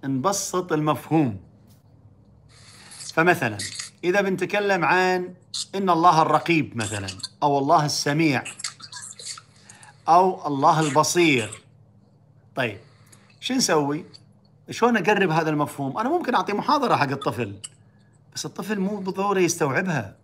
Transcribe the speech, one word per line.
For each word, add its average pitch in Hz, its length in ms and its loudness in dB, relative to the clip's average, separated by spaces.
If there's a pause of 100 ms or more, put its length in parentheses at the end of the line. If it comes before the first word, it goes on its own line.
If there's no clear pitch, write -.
نبسط 180 680 -2
المفهوم. 151 640 0 (1700)
فمثلا، 160 440 2 (460)
إذا 180 180 2
بنتكلم 190 640 0
عن 180 480 2 (420)
إن 196 140 -2
الله 165 320 6
الرقيب 151 560 2
مثلا، 101 300 -4 (360)
أو 143 140 2
الله 147 280 2
السميع، 147 580 0 (1700)
أو 175 380 4
الله 151 320 4
البصير. 147 840 2 (920)
طيب، 113 220 -4 (640)
شو - 140 -6
نسوي؟ 156 520 0 (640)
شلون 240 240 2
نقرب 196 360 2
هذا 160 200 2
المفهوم؟ 143 480 -4
أنا 220 120 -2
ممكن 311 260 -2
أعطي 196 180 0
محاضرة 240 420 0
حق 131 160 0
الطفل، 120 440 -4 (800)
بس - 100 -12
الطفل 196 340 -6
مو 202 180 -2
بدوره 190 420 -2
يستوعبها. 151 840 0